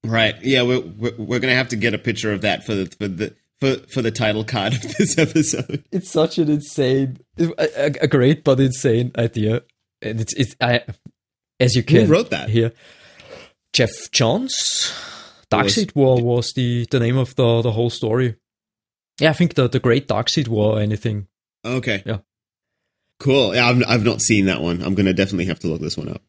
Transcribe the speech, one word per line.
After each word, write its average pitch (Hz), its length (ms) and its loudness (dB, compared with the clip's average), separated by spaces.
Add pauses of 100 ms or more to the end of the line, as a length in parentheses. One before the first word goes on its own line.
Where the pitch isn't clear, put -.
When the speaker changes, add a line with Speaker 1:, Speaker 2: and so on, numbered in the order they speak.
Speaker 1:
Right. 113 400 0
Yeah, 127 200 2
we're, 123 180 0
we're, 107 360 -8
we're 110 220 -4
gonna 127 160 2
have 127 140 0
to 120 60 -4
get 110 200 0
a - 20 -4
picture 110 360 -4
of 92 80 -4
that 101 240 -2
for 110 100 -2
the, 95 100 -2 (140)
for 104 80 -4
the, 95 280 -6 (240)
for, 135 160 0 (120)
for - 160 -4
the 113 80 0
title 107 320 -2
card 110 300 -2
of 123 80 -4 (160)
this - 200 2
<laughs> - 0 -
episode. 151 760 0
Speaker 2:
It's 180 200 -6
such 160 260 0
an 156 120 2
insane, 135 720 -2 (200)
a, 170 60 2 (120)
a, 151 280 -2 (160)
a 156 60 0
great 139 360 4
but 135 160 4
insane 123 580 2
idea. 113 460 -2 (380)
And 113 200 -6
it's, - 120 -6
it's, - 280 -2
I, 120 200 2 (760)
as 127 160 4
you 123 60 2
Speaker 1:
Who - 60 -4
Speaker 2:
can 180 220 4
Speaker 1:
wrote 180 200 2
that? 76 200 -4
Speaker 2:
hear. 113 220 2 (1040)
Jeff - 360 -2
Johns. - 800 -2 (580)
Speaker 1:
It - 40 2
was - 200 0
Speaker 2:
Darkseid 214 200 -2
War 131 260 4
was 120 320 -2
the, 120 360 -2
the 131 100 0
name 120 180 2
of 127 180 -2
the, 117 260 4
the 117 100 0
whole 117 180 0
story. 117 460 -2 (840)
Yeah, 151 100 4
I 156 40 2
think 175 220 2
the, 131 140 2
the 131 100 0
Great 120 280 2
Darkseid 113 400 -2
War 107 300 2
or - 40 0
anything. 107 460 -4 (360)
Speaker 1:
Okay. 120 420 -4
Speaker 2:
Yeah. 104 140 -4 (1000)
Speaker 1:
Cool. 131 360 2
Yeah, 120 120 4
I've, 123 200 4
I've 113 160 2
not 113 180 2
seen 101 240 4
that 92 160 0
one. 85 200 -2
I'm 92 140 -2
gonna 95 180 2
definitely 95 320 0
have 87 140 -4
to - 80 -6
look 80 140 -4
this 78 160 -6
one 78 120 -8
up. - 180 -12